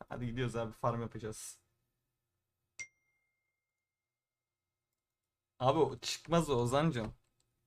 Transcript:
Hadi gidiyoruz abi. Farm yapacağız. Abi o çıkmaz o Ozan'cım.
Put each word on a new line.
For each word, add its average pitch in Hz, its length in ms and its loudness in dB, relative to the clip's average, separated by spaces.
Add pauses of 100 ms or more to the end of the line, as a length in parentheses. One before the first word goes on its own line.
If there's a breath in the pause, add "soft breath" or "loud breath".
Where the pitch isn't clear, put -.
Hadi 123 180 -6
gidiyoruz 117 300 -4
abi. 113 160 -4
Farm 117 280 -2
yapacağız. 110 580 -10 (4000)
Abi 139 180 4
o 127 200 4
çıkmaz 156 520 0
o 135 40 4
Ozan'cım. 120 600 2 (520)